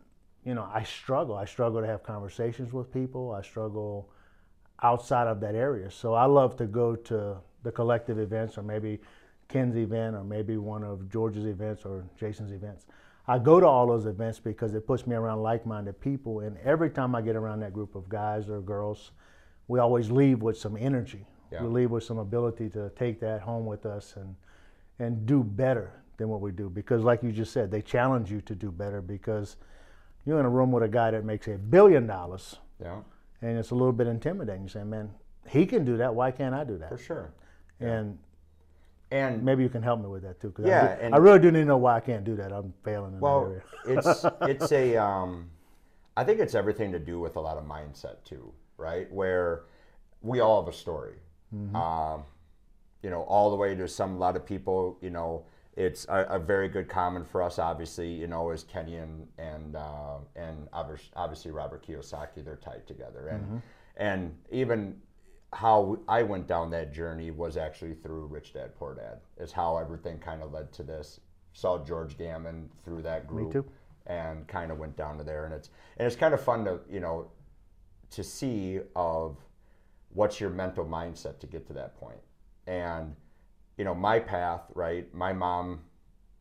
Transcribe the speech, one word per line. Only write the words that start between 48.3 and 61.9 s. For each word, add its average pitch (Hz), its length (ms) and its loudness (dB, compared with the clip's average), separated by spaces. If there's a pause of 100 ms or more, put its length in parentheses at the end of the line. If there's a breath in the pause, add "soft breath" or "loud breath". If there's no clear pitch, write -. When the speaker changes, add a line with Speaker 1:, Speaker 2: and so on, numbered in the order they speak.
Speaker 2:
right? 87 340 -6
Where 90 540 0 (560 soft breath)
we 123 180 0
all 110 240 6
have 82 80 -8
a - 40 -10
story. 65 400 -10 (380)
Speaker 1:
Mm-hmm. 101 220 -6
Speaker 2:
Um, 80 480 -4 (800)
you 98 80 -8
know, 85 120 -4
all 104 280 6
the 101 60 0
way 98 200 2
to 92 100 -4
some, 95 300 -4
a - 20 -8
lot 90 160 2
of 90 100 -4
people, 92 560 -2
you 92 100 -8
know, 82 340 -6 (320 soft breath)
it's - 320 -2
a, 95 220 2
a 95 100 0
very 98 280 2
good 90 200 -4
common 90 360 -2
for 92 180 -2
us, 87 180 -2
obviously, 85 500 -4
you 82 160 -8
know, 85 240 -4
is 80 140 -8
Kenny 85 320 -10
and, 80 320 -14 (100)
and, 76 380 -12
uh, 73 420 -10 (160)
and 80 380 -12
obvious-, 78 420 -10
obviously 80 380 -8
Robert 73 340 -10
Kiyosaki, 76 580 -12